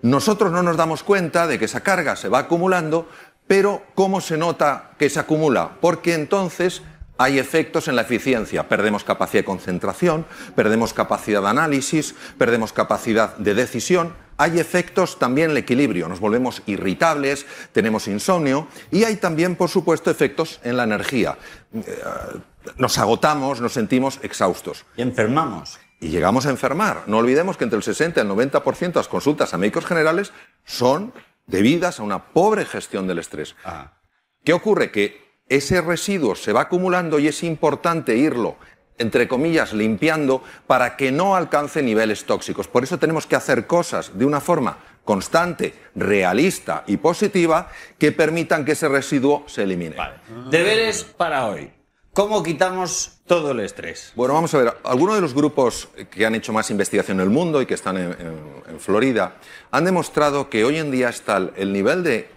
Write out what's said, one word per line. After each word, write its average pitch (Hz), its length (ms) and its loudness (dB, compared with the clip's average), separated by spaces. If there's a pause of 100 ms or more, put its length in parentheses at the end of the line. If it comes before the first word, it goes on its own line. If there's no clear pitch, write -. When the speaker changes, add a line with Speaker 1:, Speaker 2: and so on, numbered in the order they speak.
Speaker 1:
Nosotros 170 520 2
no 180 100 2
nos 170 140 2
damos 160 260 0
cuenta 170 440 2
de 135 120 0
que 110 80 -2
esa 120 160 -6
carga 170 340 0
se - 120 -8
va 117 120 4
acumulando, 170 680 0 (380)
pero 196 360 2 (120)
¿cómo 190 260 2
se 165 180 -4
nota 156 600 0
que 143 120 4
se 156 100 -2
acumula? 147 600 2
Porque 170 340 2
entonces 175 680 -2 (360)
hay 135 200 4
efectos 156 500 0
en 135 80 2
la 117 60 2
eficiencia. 110 680 -2
Perdemos 104 360 0
capacidad 95 380 0
de - 20 0
concentración, 98 800 -2 (320)
perdemos 110 380 2
capacidad 104 480 0
de 98 60 2
análisis, 143 680 0 (240)
perdemos 117 340 2
capacidad 107 640 0
de 104 180 0
decisión. 165 600 0 (240)
Hay 165 200 2
efectos 175 600 -2
también 135 280 2
en 160 60 2
el 147 60 2
equilibrio. 113 500 0
Nos 90 120 -8
volvemos 113 460 0
irritables, 139 800 0 (260)
tenemos 110 360 0
insomnio 143 580 0 (240)
y 196 140 2
hay 220 120 -2
también, 175 400 0
por 175 120 0
supuesto, 165 420 0
efectos 156 540 -2
en 120 120 -2
la 123 80 0
energía. 104 520 -2 (380)
Eh, 110 80 -6 (960)
nos 127 200 0
agotamos, 135 640 2
nos 117 120 -2
sentimos 127 500 0
exhaustos. - 640 -2 (120)
Speaker 2:
Y 113 60 -4
enfermamos. 120 760 -2 (220)
Speaker 1:
Y 80 80 -8
llegamos 90 380 2
a 143 40 0
enfermar. 135 560 -2
No 107 120 0
olvidemos 143 380 2
que - 80 -4
entre 113 120 -2
el 101 60 -2
sesenta 156 380 -2
y - 20 2
el 104 60 -2
noventa 127 360 0
por 131 100 0
ciento 175 240 -2
de 113 60 0
las - 40 -18
consultas 139 460 0
a 85 40 -2
médicos 110 280 0
generales 165 460 0 (320)
son 151 480 0 (340)
debidas 156 540 2
a - 20 -8
una 101 300 -6
pobre 196 320 2
gestión 98 420 -6
del 90 140 -2
estrés. 76 420 -10
Speaker 2:
Ajá. 80 380 -16 (440)
Speaker 1:
¿Qué 147 80 4
ocurre? 175 380 2
Que 104 320 -2 (260)
ese 143 320 2
residuo 165 540 0
se - 180 -4
va 120 100 4
acumulando 180 560 0
y 147 100 2
es 160 140 -4
importante 156 760 0
irlo, 123 400 0 (400)
entre 120 320 0
comillas, 143 460 0
limpiando 131 680 2 (240)
para 123 300 2
que 131 160 0
no 190 240 2
alcance 147 460 0
niveles 110 420 2
tóxicos. 98 440 -4
Por 123 160 2
eso 156 140 -4
tenemos 160 280 0
que 160 100 2
hacer 123 300 0
cosas 165 520 -2
de 113 60 2
una 147 160 2
forma 139 380 0 (260)
constante, 165 720 0 (200)
realista 98 920 2
y 151 100 0
positiva 170 720 2 (300)
que 143 140 4
permitan 160 520 0
que 147 80 0
ese 151 160 0
residuo 139 580 0
se - 180 -4
elimine. 87 320 -4
Speaker 2:
Vale. 69 180 -8 (360)
Deberes 208 540 2
para 151 420 -2
hoy. 80 240 -8 (440)
¿Cómo 208 280 2
quitamos 180 840 -4
todo 160 260 0
el 120 80 -2
estrés? 90 540 -10
Speaker 1:
Bueno, 127 200 2
vamos 160 200 2
a 151 40 6
ver. 120 160 4 (100)
Algunos 160 300 2
de 208 80 2
los 147 120 -2
grupos 143 540 0 (220)
que 104 160 0
han 110 80 0
hecho 113 180 -6
más 107 180 -2
investigación 98 500 0
en 92 40 2
el 98 60 4
mundo 151 320 2
y 120 40 -2
que - 60 -4
están 95 240 -4
en, 90 160 -4
en, 80 260 -12 (300)
en 80 120 -16
Florida 104 560 0 (340)
han 151 160 2
demostrado 147 640 0
que 110 140 2
hoy 143 120 2
en 156 140 -4
día 127 180 0
está 110 300 -2
el, 95 180 -2
el 98 160 -2
nivel 113 300 2
de 120 340 -2